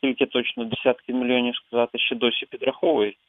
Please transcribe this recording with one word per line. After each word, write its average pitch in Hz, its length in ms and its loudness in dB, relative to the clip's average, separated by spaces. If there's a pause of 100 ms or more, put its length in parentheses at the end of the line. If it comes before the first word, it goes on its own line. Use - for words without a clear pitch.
Тільки 131 240 2
точно 120 400 -4
десятки 123 480 -2
мільйонів, 123 420 2
сказати, 117 420 -2
ще - 180 -2
досі 117 300 0
підраховують. 127 720 0 (120)